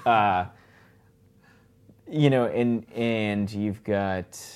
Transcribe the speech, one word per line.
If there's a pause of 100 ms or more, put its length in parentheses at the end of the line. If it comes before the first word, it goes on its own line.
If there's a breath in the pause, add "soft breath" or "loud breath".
Uh, (1600 soft breath)
you
know,
and,
and
you've
got, (160)